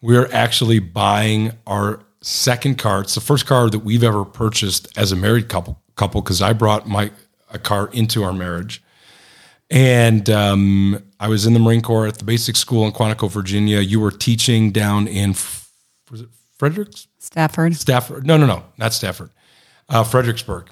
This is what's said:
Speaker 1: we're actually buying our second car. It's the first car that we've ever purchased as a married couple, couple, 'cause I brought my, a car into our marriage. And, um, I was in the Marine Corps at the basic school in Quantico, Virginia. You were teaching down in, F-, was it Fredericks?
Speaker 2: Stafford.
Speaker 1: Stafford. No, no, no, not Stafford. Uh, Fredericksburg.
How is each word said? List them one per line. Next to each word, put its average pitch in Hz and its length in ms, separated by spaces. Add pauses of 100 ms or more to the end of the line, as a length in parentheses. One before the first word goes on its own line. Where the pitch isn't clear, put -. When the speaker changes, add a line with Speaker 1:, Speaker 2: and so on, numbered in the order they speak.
Speaker 1:
we're 120 280
actually 113 480
buying 104 720 (140)
our 101 340 (200)
second 127 560
car. 98 240
It's - 140
the 113 80
first - 240
car 123 240
that 107 80
we've 107 260
ever 104 220
purchased 104 680
as 101 160
a 95 60
married 110 320
couple, - 320 (140)
couple, 104 260
'cause 90 220
I 101 100
brought 107 340
my, 104 240 (400)
a - 80
car 104 360
into 113 280
our 92 120
marriage. 90 480 (840)
And, 117 640
um, 98 720 (160)
I 101 80
was 107 180
in 117 80
the 117 60
Marine 113 240
Corps 113 240
at 107 120
the - 60
basic 117 300
school 113 320
in 104 60
Quantico, 110 360
Virginia. 104 520
You 101 180
were 104 140
teaching 113 580
down 104 380
in, 101 220
F-, - 380 (400)
was 113 120
it 117 80 (280)
Fredericks? 175 520 (100)
Speaker 2:
Stafford. 165 560
Speaker 1:
Stafford. 131 500
No, 160 120
no, 151 100
no, 92 160 (160)
not 113 160
Stafford. - 360 (580)
Uh, 113 160
Fredericksburg. 113 680